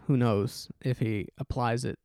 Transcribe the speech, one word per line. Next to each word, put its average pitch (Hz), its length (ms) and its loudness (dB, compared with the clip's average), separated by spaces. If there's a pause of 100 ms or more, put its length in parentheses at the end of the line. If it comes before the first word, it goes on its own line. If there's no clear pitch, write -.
Who 143 100 4
knows 110 540 2 (100)
if 127 200 -2
he 107 280 -2 (100)
applies 123 460 -2
it - 220 -4